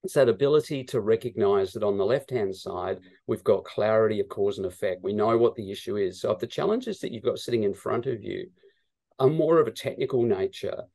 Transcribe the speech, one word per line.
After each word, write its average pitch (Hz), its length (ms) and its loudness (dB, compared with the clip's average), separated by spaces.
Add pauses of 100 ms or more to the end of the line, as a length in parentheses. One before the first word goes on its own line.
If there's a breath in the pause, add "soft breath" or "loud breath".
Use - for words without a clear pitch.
It's 190 100 -10
that 135 140 6
ability 139 560 2
to 123 160 -2
recognize 101 720 2
that 107 100 -4
on 101 160 0
the 95 60 2
left-hand 113 500 0
side, 90 440 -6 (280 loud breath)
we've 113 160 -2
got 98 220 4
clarity 110 560 2
of 98 80 -2
cause 101 300 -2
and 95 80 -4
effect. 90 360 -4
We 95 100 -2
know 107 240 2
what 117 200 4
the 98 160 -8
issue 101 240 -6
is. 92 240 -2
So 117 100 -2
if 110 80 0
the 117 80 -6
challenges 208 540 -4
that - 100 -6
you've 113 140 -10
got - 160 -2
sitting 113 240 0
in 98 100 0
front 120 320 -4
of 120 160 -6
you 92 240 -8 (720 soft breath)
are 202 100 4
more 160 300 4
of 147 80 4
a 110 60 -6
technical - 500 -2
nature 98 640 -2 (100)